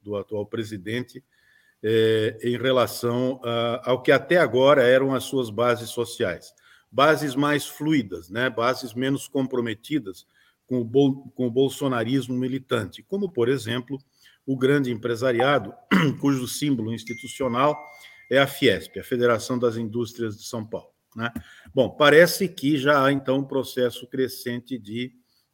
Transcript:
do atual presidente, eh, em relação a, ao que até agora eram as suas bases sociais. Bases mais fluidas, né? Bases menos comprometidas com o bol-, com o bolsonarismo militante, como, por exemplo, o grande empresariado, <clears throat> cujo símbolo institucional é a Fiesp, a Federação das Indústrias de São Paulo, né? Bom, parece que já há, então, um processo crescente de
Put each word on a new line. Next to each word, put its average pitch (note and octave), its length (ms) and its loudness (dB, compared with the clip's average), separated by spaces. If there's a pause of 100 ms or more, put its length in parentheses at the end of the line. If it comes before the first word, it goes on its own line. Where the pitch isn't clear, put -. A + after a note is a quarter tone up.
do G#2 160 -8
atual G#2 280 -6
presidente, A2 800 -8 (580)
eh, A2 640 2
em A#2+ 140 0
relação B2 880 0
a, A#2 460 -2
ao C3 100 0
que D3 100 4
até C#3 280 4
agora C3+ 440 6
eram C3 320 4
as B2 80 -4
suas B2+ 260 -4
bases A#2 400 0
sociais. G#2+ 640 -6 (380)
Bases C#3+ 420 2
mais C#3+ 320 0
fluidas, A2 640 -4
né? A#2+ 200 -2
Bases A#2+ 440 -2
menos C3 360 -2
comprometidas B2 960 -4 (420)
com B2+ 140 -2
o - 20 -2
bol-, C3 520 2
com B2 120 -2
o A#2 40 -4
bolsonarismo B2+ 840 -2
militante, B2+ 680 -4
como, G3 260 -4
por A#2+ 200 0
exemplo, B2 480 -4 (480)
o C3+ 120 -4
grande C3 340 2
empresariado, A#2+ 800 0 (180)
<clears throat> D3+ 280 2
cujo C3+ 280 0
símbolo A#2 460 -4
institucional B2+ 840 -2 (520)
é B2+ 100 4
a C3+ 80 4
Fiesp, G#2 520 0
a F2 40 -10
Federação A#2+ 540 0
das A#2 200 0
Indústrias A2+ 600 -6
de - 80 -18
São A2+ 200 -8
Paulo, - 260 -12 (240)
né? A#2 160 -6 (420)
Bom, B2+ 160 4
parece E3 580 4
que D3 300 -2
já C#3 260 2
há, C3+ 80 4
então, C3+ 260 0
um C#3 60 -2
processo B2+ 640 -4
crescente A#2+ 720 -6
de A2+ 360 -10 (400)